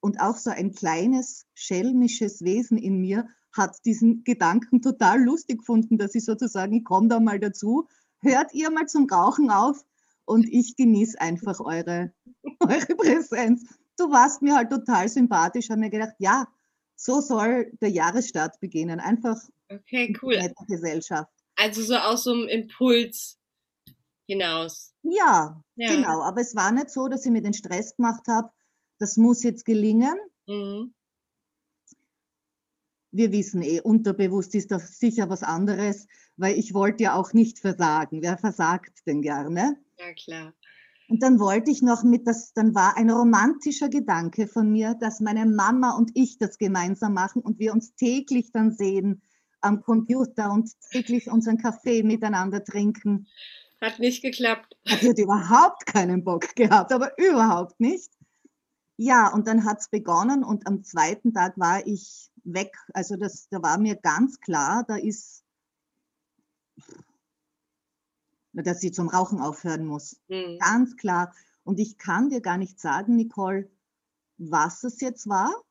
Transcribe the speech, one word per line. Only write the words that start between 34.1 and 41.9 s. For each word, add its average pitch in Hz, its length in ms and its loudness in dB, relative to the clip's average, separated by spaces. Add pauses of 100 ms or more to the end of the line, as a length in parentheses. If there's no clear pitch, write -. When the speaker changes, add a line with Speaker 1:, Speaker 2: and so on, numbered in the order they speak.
Speaker 1:
ist 202 160 -2
da 190 80 -2
sicher 214 520 -2
was 185 120 -6
anderes, 196 640 -4 (300)
weil 190 220 -2
ich - 160 -6
wollte 208 300 0
ja 156 100 0
auch 180 180 -4
nicht 226 280 4
versagen. 160 600 -2
Wer 175 160 -4
versagt 180 680 -4
denn 147 160 -2
gerne? 160 540 -2 (220)
Speaker 2:
Ja, 175 140 -16
klar. 160 400 -16 (560)
Speaker 1:
Und 226 140 0
dann 262 160 8
wollte 208 320 2
ich - 120 0
noch 240 200 2